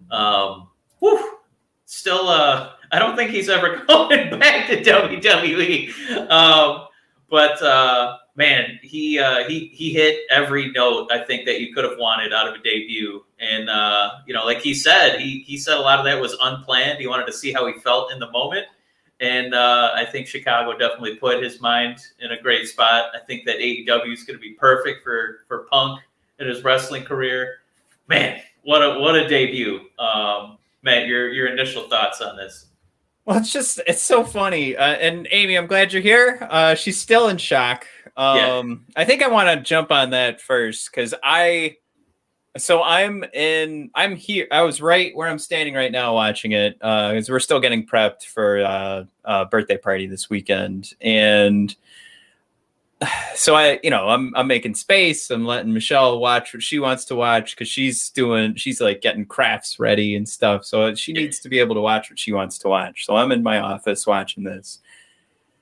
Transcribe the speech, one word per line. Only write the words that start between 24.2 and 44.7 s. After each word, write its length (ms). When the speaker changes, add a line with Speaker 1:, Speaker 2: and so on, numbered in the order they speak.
Speaker 1:
gonna 140
be 140
perfect 520
for, 440
for 240
Punk 300
in 80
his 160
wrestling 400
career. 580
Man, 320
what 220
a, 160
what 160
a 120
debut. 600
Um, 600
Matt, 240
your, 220
your 180
initial 420
thoughts 320
on 160
this? 300
Speaker 2:
Well, 140
it's 120
just, 360
it's 160
so 200
funny. 540
Uh, 160
and 380
Amy, 260
I'm 80
glad 260
you're 120
here. 480
Uh, 240
she's 260
still 280
in 80
shock. 500
Speaker 1:
Yeah. 420
Speaker 2:
Um, 280
I 80
think 200
I 40
wanna 340
jump 300
on 200
that 300
first, 520
'cause 300
I, 540
so 260
I'm 420
in, 580
I'm 220
here. 340
I 120
was 200